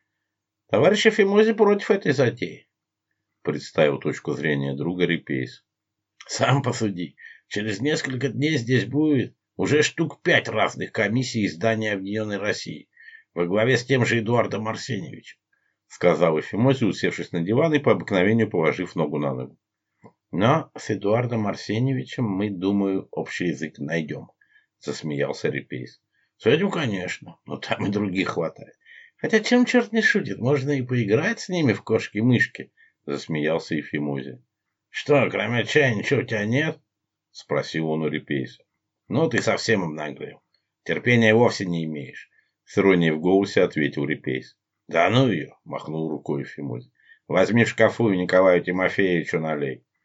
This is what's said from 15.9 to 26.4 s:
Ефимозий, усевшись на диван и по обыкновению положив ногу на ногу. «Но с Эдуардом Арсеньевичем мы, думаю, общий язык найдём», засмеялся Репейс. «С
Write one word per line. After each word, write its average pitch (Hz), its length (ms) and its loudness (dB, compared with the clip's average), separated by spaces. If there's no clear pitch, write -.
Ефимозий, 120 500 0
усевшись 87 460 -4
на 85 80 -2
диван 127 320 2
и 147 60 2
по 135 120 2
обыкновению 104 580 2
положив 85 460 0
ногу 76 240 -2
на 71 140 -4
ногу. 64 260 -12
«Но 120 460 0
с - 140 -8
Эдуардом 110 540 0
Арсеньевичем 127 760 -4
мы, 101 260 -2
думаю, 98 640 -2
общий - 360 -6
язык 76 320 -6
найдём», 76 520 -6
засмеялся 71 720 -6
Репейс. 65 520 -10
«С - 80 -20